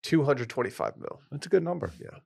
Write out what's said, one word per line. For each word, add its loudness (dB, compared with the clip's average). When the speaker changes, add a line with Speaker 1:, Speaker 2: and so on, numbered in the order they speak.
Speaker 1:
Two 4
hundred 2
twenty-five -2
mil. -12
Speaker 2:
That's -10
a -12
good 6
number. -4
Speaker 1:
Yeah. -16